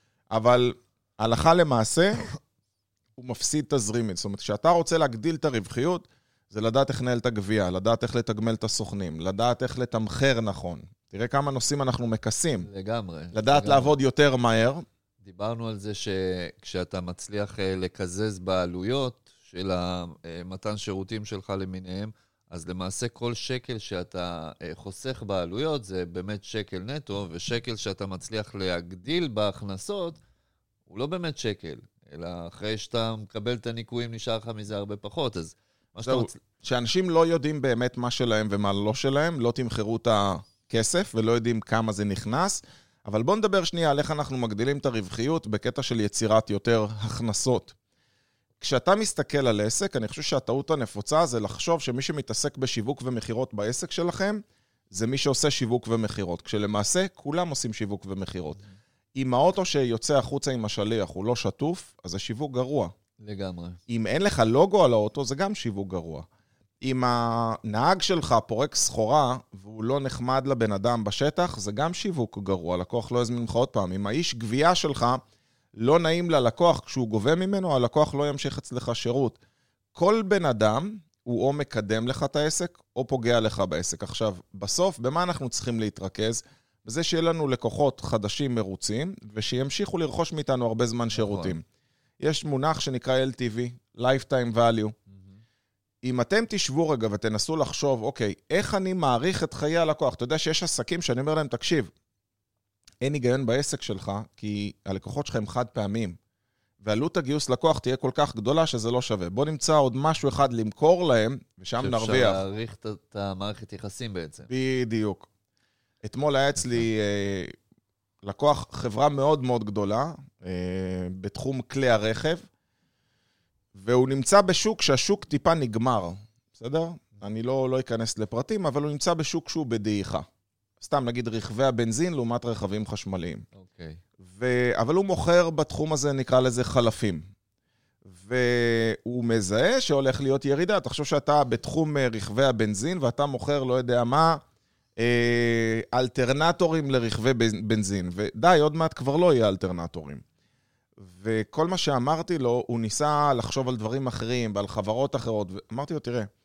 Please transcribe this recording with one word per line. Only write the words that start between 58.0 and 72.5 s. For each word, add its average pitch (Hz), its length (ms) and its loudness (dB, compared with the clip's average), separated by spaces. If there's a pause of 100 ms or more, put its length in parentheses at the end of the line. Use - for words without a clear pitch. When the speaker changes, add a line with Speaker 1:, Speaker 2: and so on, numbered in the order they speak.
Speaker 1:
ומכירות. 92 520 -6
Speaker 2:
Mm-hmm. - 560 -20
Speaker 1:
אם 131 180 0
האוטו 180 300 4
שיוצא 135 540 2
החוצה 135 320 -2
עם 120 140 -2
השליח 104 440 -2
הוא 95 160 -8
לא 120 120 0
שטוף, - 580 -4 (100)
אז 85 100 -8
השיווק 127 400 -6
גרוע. 127 340 0 (320)
Speaker 2:
לגמרי. 95 480 -8 (200)
Speaker 1:
אם 117 180 0
אין 135 160 2
לך 196 240 4
לוגו 175 380 6
על 123 80 6
האוטו, 110 320 2
זה 127 100 -4
גם 196 200 -2
שיווק 101 360 -6
גרוע. 82 320 -8 (600)
אם 127 240 0
הנהג 117 960 2
שלך 165 320 2 (120)
פורק 120 280 -2
סחורה 127 640 2 (260)
והוא 110 220 -10
לא 135 160 2
נחמד 131 460 0
לבן 113 260 2
אדם 110 320 0
בשטח, 147 540 0
זה 101 140 -6
גם 151 220 -2
שיווק 156 480 -4
גרוע, 90 320 0